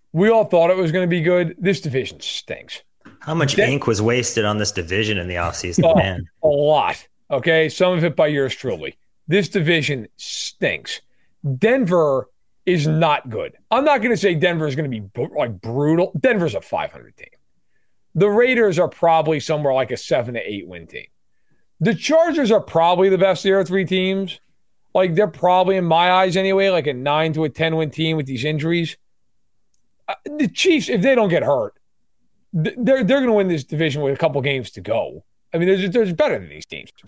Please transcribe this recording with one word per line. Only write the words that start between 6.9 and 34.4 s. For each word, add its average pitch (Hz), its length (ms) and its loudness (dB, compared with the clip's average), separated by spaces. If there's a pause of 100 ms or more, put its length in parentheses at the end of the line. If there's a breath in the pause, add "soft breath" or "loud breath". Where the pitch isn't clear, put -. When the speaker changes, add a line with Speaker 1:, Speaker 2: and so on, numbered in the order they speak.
Speaker 1:
Okay, 160 380 2
some 180 300 0
of 160 60 0
it 165 100 -2
by 156 140 2
yours 139 260 -2
truly. 85 420 -8 (300)
This 175 220 0
division 147 580 -2 (100)
stinks. - 840 -8 (580)
Denver 175 680 2 (380)
is 165 200 0
not 156 440 2
good. 90 260 -8 (140)
I'm 247 140 2
not 285 180 4
gonna 233 140 0
say 185 180 0
Denver 165 320 0
is 135 100 -4
gonna 151 120 -4
be 117 120 -6
br-, 120 360 -8
like, 117 240 -4
brutal. 147 580 0
Denver's 175 360 0
a 95 60 -4
five - 320 -6
hundred 60 240 -20
team. - 120 -20 (840)
The 185 160 4
Raiders 226 480 2
are 170 100 2
probably 160 520 2
somewhere 147 340 -2
like 131 160 0
a 123 60 -6
seven 123 380 -2
to 113 60 -6
eight 98 260 -8
win 87 200 -16
team. - 200 -16 (720)
The 196 140 2
Chargers 311 560 2
are 214 100 4
probably 175 480 2
the 190 100 2
best 190 260 2
of 196 60 2
their 196 140 2
three 185 200 -2
teams. 185 560 -4 (540)
Like, 180 200 2
they're 208 120 4
probably, 180 500 2
in 185 80 0
my 170 280 2
eyes 185 240 2
anyway, 190 340 2
like, 165 160 0
a 143 80 -2
nine 147 400 0
to 160 100 -2
a 156 40 -2
ten 160 280 -2
win 160 140 -2
team 160 260 -2
with 147 100 -4
these 131 180 -6
injuries. 160 520 -2 (1120)
Uh, 190 60 -6 (100)
the 294 240 -4
Chiefs, 311 400 0
if 220 140 0
they 262 140 4
don't 220 120 2
get 160 140 2
hurt, 120 320 0 (800)
th-, 165 240 -2
they're, 262 260 2
they're 262 160 4
gonna 247 140 2
win 202 140 2
this 160 160 -2
division 151 380 -2
with 139 120 0
a - 20 -12
couple 143 240 0